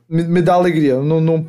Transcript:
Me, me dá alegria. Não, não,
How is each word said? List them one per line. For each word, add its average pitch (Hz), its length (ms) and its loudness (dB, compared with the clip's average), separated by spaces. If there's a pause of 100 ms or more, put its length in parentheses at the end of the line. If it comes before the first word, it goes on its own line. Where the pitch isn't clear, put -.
Me, 165 160 -2
me 170 180 0
dá 180 120 2
alegria. 160 460 0
Não, 156 200 -2
não, 160 300 0